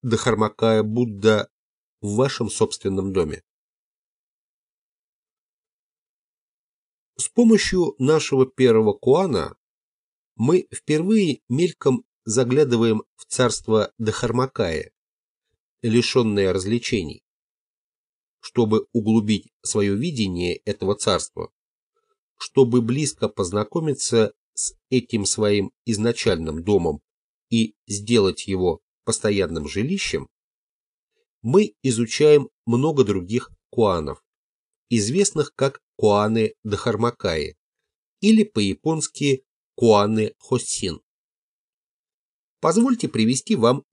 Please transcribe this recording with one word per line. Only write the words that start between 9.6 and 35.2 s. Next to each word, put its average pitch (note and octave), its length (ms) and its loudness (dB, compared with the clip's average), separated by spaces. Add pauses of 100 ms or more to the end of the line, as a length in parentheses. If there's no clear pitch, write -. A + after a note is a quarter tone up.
мы D3 340 0
впервые E3+ 800 0
мельком C#3 560 0 (220)
заглядываем A#2 760 2 (100)
в - 100 -20
царство A2 760 0
Дхармакая, A2+ 960 -4 (880)
лишенное A2 720 0
развлечений. G2+ 680 -4 (1160)
Чтобы A2 520 0
углубить G#2+ 600 0 (100)
свое G2+ 340 -2
видение G2+ 600 -4
этого G2+ 400 -4
царства, D#2+ 560 -6 (840)
чтобы B2 460 2
близко B2 460 -4
познакомиться A2 1040 -2 (200)
с - 220 -8 (140)
этим A2+ 340 -2
своим G#2 480 0 (120)
изначальным G2 800 -2
домом E2+ 380 0 (480)
и A2+ 280 -2 (100)
сделать G2+ 600 -2
его F#2 360 -2 (220)
постоянным F#2 640 -4
жилищем, G#2+ 600 -6 (1120)
мы E3+ 400 2
изучаем C3 680 2 (160)
много C3+ 380 2
других G2 460 -4 (200)
куанов, F2 540 -2 (640)
известных C#3 640 -2